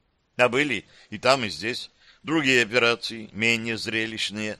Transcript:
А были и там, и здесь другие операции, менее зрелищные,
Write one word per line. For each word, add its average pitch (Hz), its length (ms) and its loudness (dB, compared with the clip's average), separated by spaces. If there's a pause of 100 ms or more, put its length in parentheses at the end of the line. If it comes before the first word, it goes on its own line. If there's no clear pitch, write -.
(380)
А 123 100 6
были 123 380 0 (240)
и 107 80 -10
там, 131 260 4
и 104 60 -4
здесь 95 420 -8 (320)
другие 131 400 4
операции, 113 680 0
менее 113 440 0
зрелищные, 107 840 -6